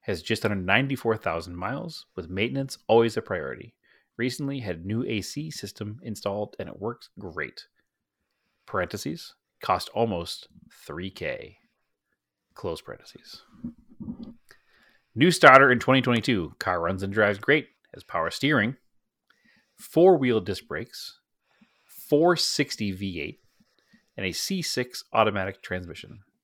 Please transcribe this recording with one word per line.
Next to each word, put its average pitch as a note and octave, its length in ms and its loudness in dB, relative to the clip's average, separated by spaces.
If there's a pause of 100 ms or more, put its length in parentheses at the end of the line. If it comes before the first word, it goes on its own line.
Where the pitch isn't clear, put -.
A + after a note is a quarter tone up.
Has F#2 220 -6
just - 240 -2
under G#2 100 0
ninety-four A2+ 640 0
thousand E2+ 360 -6
miles, A#2+ 520 -10 (100)
with E2+ 140 -10
maintenance C3 560 -4
always A#2 320 4
a A2+ 40 -4
priority. D2+ 520 -8 (420)
Recently C3+ 440 -6
had F2+ 260 -8
new A2+ 180 -2
A A2 160 -4
C D3+ 300 -10
system G#2 520 -10
installed G2+ 560 -6
and - 80 -8
it - 140 -14
works - 380 -10
great. D2+ 480 -10 (1000)
Parentheses, - 680 -6 (280)
cost - 320 -2
almost G2 540 -4 (220)
three F2+ 400 -12
K. - 480 -10 (960)
Close E2+ 260 -8
parentheses. - 640 -20 (1700)
New D3 160 6
starter C3+ 400 10
in B2 80 4
twenty C3 240 4
twenty-two. A2+ 560 0
Car F2+ 220 -2
runs F#2 220 -2
and G2 100 -4
drives G#2 260 2
great. C#3+ 300 2 (260)
Has F#2 80 -20
power E2 280 -4
steering, C3+ 460 0 (1000)
four-wheel D3 640 4
disc F#2 260 -6
brakes, - 540 -12 (640)
four E3 520 2
sixty - 560 -2
V F#2 280 -6
eight, - 200 -10 (760)
and G2+ 100 -8
a F2+ 60 -4
C F#3 300 -4
six - 500 -6
automatic G2+ 500 0
transmission. F2+ 580 -12 (240)